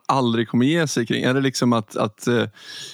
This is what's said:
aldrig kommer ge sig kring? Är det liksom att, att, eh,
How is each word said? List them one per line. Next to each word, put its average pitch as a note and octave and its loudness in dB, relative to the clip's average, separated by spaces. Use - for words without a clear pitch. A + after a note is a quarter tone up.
aldrig A#2 0
kommer A#2+ 2
ge D#3+ 2
sig A#2+ -2
kring? C#3 -2
Är B2+ 2
det C#3 0
liksom B2+ 0
att, A2 -2
att, - -4
eh, A#2+ 2